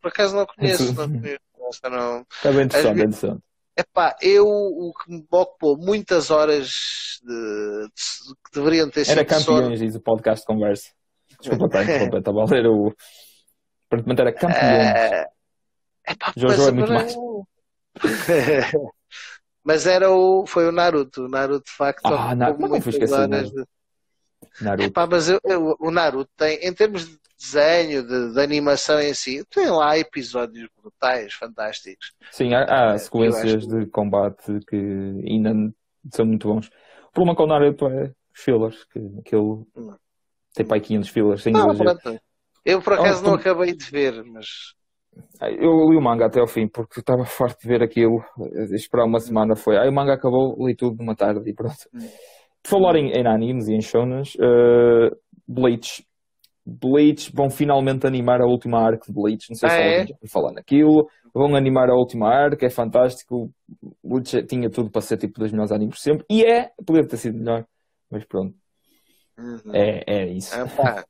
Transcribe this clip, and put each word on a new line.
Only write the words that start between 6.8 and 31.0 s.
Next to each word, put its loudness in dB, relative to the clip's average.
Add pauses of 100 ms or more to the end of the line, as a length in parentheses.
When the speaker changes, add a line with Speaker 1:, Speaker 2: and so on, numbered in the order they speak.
Speaker 1:
de, -8
de, -12 (100)
que -20
deveriam 2
ter -4
Speaker 2:
Era 4
Speaker 1:
sido 2
de 0
sono. 2
Speaker 2:
Campeões, -2
diz -4
o -12
podcast 0
de -20
conversa. -2 (500)
Desculpa, -2
tá, 2
Speaker 1:
<laughs> -
Speaker 2:
desculpa, 0
estava -2
a 2
ler 2
o, 2 (960)
aparentemente -2
era 2
Campeões. 0
Speaker 1:
Eh, 2 (880)
epá, -6
Speaker 2:
Jojo 2
Speaker 1:
mas 6
Speaker 2:
é 2
muito 0
Speaker 1:
agora 0
Speaker 2:
mais. -10
Speaker 1:
o -10 (500)
<laughs> -2 (760)
Mas 0
era 4
o, 4
foi 2
o -2
Naruto. 0
O -10
Naruto, -4
de -20
facto, -4
Speaker 2:
Ah, 0
Speaker 1:
ocupou -2
Speaker 2:
Na-, 0
como -4
é -4
que -2
me 0
fui -4
Speaker 1:
muitas 0
Speaker 2:
esquecer 2
do 0
Speaker 1:
horas -6
Speaker 2:
Naruto? -12 (880)
Speaker 1:
de -12
Speaker 2:
Naruto. -2
Speaker 1:
Epá, -2
mas 0
eu, 2
eu, -2
o -4
Naruto -2
tem, -2
em -6
termos -2
de -20 (220)
desenho, 2
de, -4
de 2
animação 0
em -2
si, -10
tem 0
lá 2
episódios -8 (100)
brutais, -4